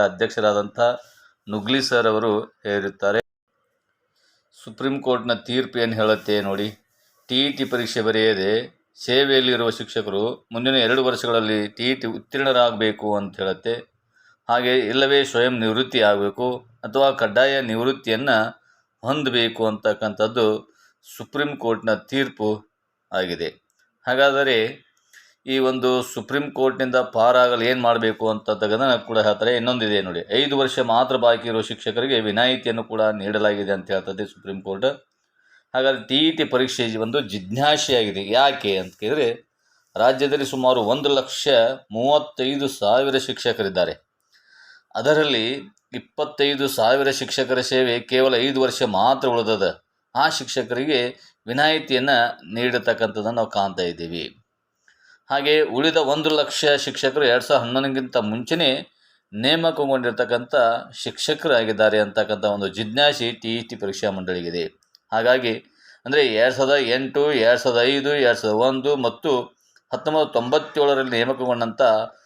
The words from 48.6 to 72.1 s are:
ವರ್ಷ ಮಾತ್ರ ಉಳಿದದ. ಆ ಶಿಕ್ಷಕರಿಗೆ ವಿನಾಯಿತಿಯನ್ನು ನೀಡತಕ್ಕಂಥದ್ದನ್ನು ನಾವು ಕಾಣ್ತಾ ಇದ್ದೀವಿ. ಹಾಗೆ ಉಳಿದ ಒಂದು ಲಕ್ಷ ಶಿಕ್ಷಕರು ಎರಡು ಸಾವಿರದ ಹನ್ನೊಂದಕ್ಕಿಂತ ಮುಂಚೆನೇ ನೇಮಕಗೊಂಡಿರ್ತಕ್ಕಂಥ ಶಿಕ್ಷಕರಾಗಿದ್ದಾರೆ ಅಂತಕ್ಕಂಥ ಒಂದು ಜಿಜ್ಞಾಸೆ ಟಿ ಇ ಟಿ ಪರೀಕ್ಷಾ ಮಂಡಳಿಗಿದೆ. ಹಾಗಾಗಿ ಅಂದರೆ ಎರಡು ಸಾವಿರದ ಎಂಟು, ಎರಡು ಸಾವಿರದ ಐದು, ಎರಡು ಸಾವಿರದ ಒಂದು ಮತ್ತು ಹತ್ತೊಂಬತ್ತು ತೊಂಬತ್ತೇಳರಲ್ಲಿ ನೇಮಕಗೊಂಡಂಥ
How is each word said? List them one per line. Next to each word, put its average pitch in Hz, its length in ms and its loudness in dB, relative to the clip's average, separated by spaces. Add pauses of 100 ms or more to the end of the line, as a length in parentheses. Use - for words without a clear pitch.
ವರ್ಷ 127 200 0 (180)
ಮಾತ್ರ 127 300 2
ಉಳಿದದ. 110 380 0 (480)
ಆ 135 140 2
ಶಿಕ್ಷಕರಿಗೆ 127 720 -2 (460)
ವಿನಾಯಿತಿಯನ್ನು 139 720 0 (380)
ನೀಡತಕ್ಕಂಥದ್ದನ್ನು 113 840 -2
ನಾವು 110 100 -2
ಕಾಣ್ತಾ 98 400 -2
ಇದ್ದೀವಿ. 82 340 -8 (1080)
ಹಾಗೆ 143 240 2 (220)
ಉಳಿದ 156 220 2 (140)
ಒಂದು 156 180 0
ಲಕ್ಷ 151 340 -2 (200)
ಶಿಕ್ಷಕರು 139 400 0
ಎರಡು 123 220 2
ಸಾವಿರದ 135 180 2
ಹನ್ನೊಂದಕ್ಕಿಂತ 131 520 -4 (140)
ಮುಂಚೆನೇ 131 400 -2 (600)
ನೇಮಕಗೊಂಡಿರ್ತಕ್ಕಂಥ 123 1200 -2 (480)
ಶಿಕ್ಷಕರಾಗಿದ್ದಾರೆ 110 960 0
ಅಂತಕ್ಕಂಥ 104 460 -2
ಒಂದು 101 240 0
ಜಿಜ್ಞಾಸೆ 117 640 0 (120)
ಟಿ 113 120 -4
ಇ 117 140 -4
ಟಿ 120 80 -12
ಪರೀಕ್ಷಾ 101 340 -4
ಮಂಡಳಿಗಿದೆ. 90 540 -6 (480)
ಹಾಗಾಗಿ 117 420 2 (520)
ಅಂದರೆ 143 160 2 (120)
ಎರಡು 123 220 4
ಸಾವಿರದ 135 200 2 (180)
ಎಂಟು, 135 300 0 (160)
ಎರಡು 120 220 4
ಸಾವಿರದ 120 200 2 (120)
ಐದು, 139 180 -2 (140)
ಎರಡು 117 140 2
ಸಾವಿರದ 107 280 0
ಒಂದು 131 240 0 (140)
ಮತ್ತು 147 260 -2 (600)
ಹತ್ತೊಂಬತ್ತು 156 440 -2
ತೊಂಬತ್ತೇಳರಲ್ಲಿ 135 800 0
ನೇಮಕಗೊಂಡಂಥ 120 640 0 (440)